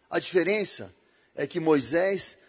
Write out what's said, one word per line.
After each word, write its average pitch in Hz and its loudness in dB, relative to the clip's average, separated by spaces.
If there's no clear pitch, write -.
A 175 -2
diferença 175 -2
é 143 -4
que 170 -6
Moisés 160 2